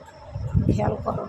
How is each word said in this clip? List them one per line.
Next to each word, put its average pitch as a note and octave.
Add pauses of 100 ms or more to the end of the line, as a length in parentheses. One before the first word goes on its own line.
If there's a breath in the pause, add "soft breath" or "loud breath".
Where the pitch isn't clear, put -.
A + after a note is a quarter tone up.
(720)
খেয়াল G#3+
করার -